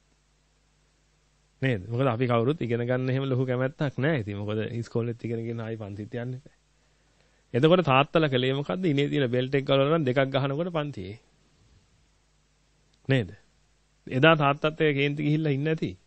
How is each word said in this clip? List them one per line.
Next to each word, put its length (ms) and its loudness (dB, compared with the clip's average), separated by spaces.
නේද? 220 0
මොකද 240 -2
අපි 200 0
කවුරුත් 340 0
ඉගෙන 220 -2
ගන්න 260 -2
එහෙම 160 -2
ලොකු 200 0
කැමැත්තක් 520 -4
නැහැ. 220 0
ඉතින් 180 -6
මොකද 220 -4
ඉස්කෝලෙත් 480 -4
ඉගෙනගෙන 420 -6
ආයි 160 -8
පන්තිත් 380 -12
යන්න 200 -8
එපා. 200 -20
එතකොට 300 6
තාත්තලා 460 4
කළේ 240 0
මොකද්ද? 320 -4
ඉනේ 240 2
තියෙන 200 0
බෙල්ට් 260 0
එක 100 0
ගලවලා 260 4
නම් 140 2
දෙකක් 200 2
ගහනකොට 460 -2
පන්තියේ. 480 -6
නේද? 220 2
එදා 280 6
තාත්තත් 300 0
එක්ක 180 2
කේන්ති 280 -2
ගිහිල්ලා 300 0
ඉන්න 140 -2
ඇති. 240 -4